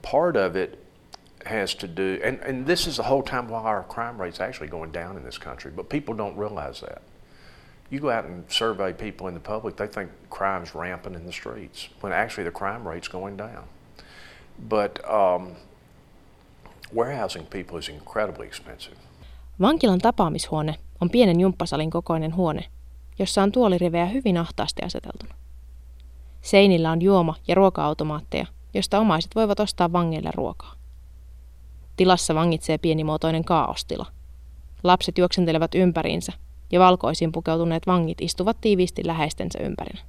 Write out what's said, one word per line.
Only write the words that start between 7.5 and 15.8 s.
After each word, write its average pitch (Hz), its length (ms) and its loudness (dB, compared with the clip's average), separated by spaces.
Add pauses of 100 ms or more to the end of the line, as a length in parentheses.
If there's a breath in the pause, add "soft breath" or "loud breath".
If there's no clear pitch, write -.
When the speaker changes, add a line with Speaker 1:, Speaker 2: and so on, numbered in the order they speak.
Speaker 1:
You 139 100 -6
go 147 100 0
out 113 140 0
and 87 240 -14
survey 98 440 -2
people 95 360 -10
in 90 60 -8
the 82 60 -12
public, 107 360 -8
they 104 100 -4
think 98 240 -10 (200)
crime's 95 440 -4
rampant 90 420 -8
in 82 80 -14
the 87 80 -12
streets, - 580 -14 (100)
when 98 120 -6
actually 95 380 -2
the - 80 -14
crime 101 300 -6
rate's 85 200 -10
going 95 280 -10
down. 110 280 -14 (920 loud breath)
But, 107 400 -2 (100)
um, 92 440 4 (1400)